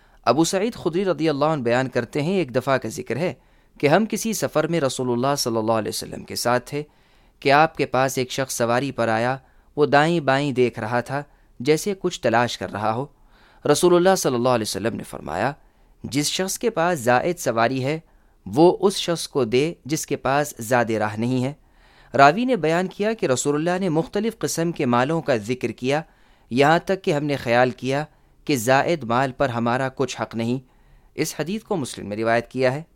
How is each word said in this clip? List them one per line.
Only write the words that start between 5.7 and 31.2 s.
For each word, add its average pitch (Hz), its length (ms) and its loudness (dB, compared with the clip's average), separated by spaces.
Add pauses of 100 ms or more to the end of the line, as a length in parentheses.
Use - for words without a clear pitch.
علیہ 110 180 0
وسلم - 340 -10
کے 98 120 -12
ساتھ 123 340 0
تھے 147 140 -8 (560)
کہ 139 120 2
آپ 151 260 4
کے 143 80 0
پاس 131 320 0
ایک 123 140 -4
شخص - 260 -4
سواری 123 340 0
پر 117 160 -2
آیا، 117 300 0 (380)
وہ 147 100 4
دائیں 151 340 4
بائیں 139 320 0
دیکھ 120 280 2
رہا 113 200 -2
تھا 135 240 -6 (360)
جیسے 156 400 0
کچھ - 220 -4
تلاش 117 360 2
کر 95 140 -8
رہا 107 220 -2
ہو۔ 127 120 -4 (680)
رسول 175 240 6
اللہ 180 220 6
صلی 147 180 0
اللہ 120 140 0
علیہ 113 180 2
وسلم 107 280 -4
نے - 80 -8
فرمایا، 92 480 -4 (520)
"جس 143 240 -2
شخص - 320 -4
کے 240 100 0
پاس 175 300 0
زائد 123 380 2
سواری 123 480 0
ہے، 156 140 -2 (460)
وہ 151 340 4
اس 196 160 2
شخص - 320 -4
کو 139 160 0
دے 127 300 2 (120)
جس 151 220 -4
کے 143 80 -2
پاس 143 440 0
زاد 117 260 2
راہ 107 320 -2
نہیں 123 260 0
ہے۔" 139 100 -4 (640)
راوی 156 280 6
نے 254 100 0
بیان 170 320 0
کیا 175 260 -4
کہ 175 120 -4
رسول 143 300 0
اللہ 170 240 -2
نے 190 100 -2
مختلف 185 500 -2
قسم 165 320 -2
کے 160 140 -2
مالوں 131 360 2
کا 135 140 0
ذکر 113 360 -4
کیا، 131 300 -2 (480)
یہاں 143 300 4
تک 190 240 -4
کہ 185 100 0
ہم 147 100 0
نے 143 120 -2
خیال 123 360 2
کیا 135 340 -4 (400)
کہ 151 100 2
زائد 135 480 0
مال 123 280 0
پر 135 180 -2
ہمارا 120 400 -2
کچھ - 320 -4
حق 110 140 -6
نہیں۔ 117 240 -2 (560)
اس 156 240 -4